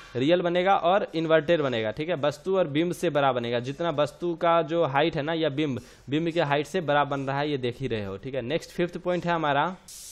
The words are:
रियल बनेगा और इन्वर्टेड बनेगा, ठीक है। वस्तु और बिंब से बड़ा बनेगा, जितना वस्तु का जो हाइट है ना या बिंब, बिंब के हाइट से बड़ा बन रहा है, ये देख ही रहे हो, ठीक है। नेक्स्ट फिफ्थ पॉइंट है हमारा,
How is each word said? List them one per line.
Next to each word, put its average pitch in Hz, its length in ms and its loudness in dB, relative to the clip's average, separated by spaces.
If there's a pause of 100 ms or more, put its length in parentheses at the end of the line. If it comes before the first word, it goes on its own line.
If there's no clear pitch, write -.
(160)
रियल 156 260 4
बनेगा 180 340 2
और 185 400 2
इन्वर्टेड 160 460 4
बनेगा, 113 300 0
ठीक 156 180 -6
है। 175 60 -2
वस्तु 147 420 -2
और 175 100 4
बिंब 160 260 0
से 170 160 -2
बड़ा 139 220 2
बनेगा, 120 280 0
जितना 143 300 -4
वस्तु 151 460 -2
का 170 260 4
जो 160 240 0
हाइट 147 300 2
है 151 60 -2
ना 156 120 -4
या 160 160 0
बिंब, 135 320 -2 (280)
बिंब 165 200 0
के 165 120 0
हाइट 143 260 0
से 190 140 -4
बड़ा 143 220 2
बन 139 160 -4
रहा 135 200 -4
है, 151 120 -2
ये 143 60 -2
देख 123 240 -4
ही 135 60 -4
रहे 110 180 -4
हो, 98 120 -8
ठीक 135 180 -10
है। 127 60 -4
नेक्स्ट 127 280 -4
फिफ्थ 175 280 -4
पॉइंट 175 280 -2
है 170 60 0
हमारा, 156 440 0 (360)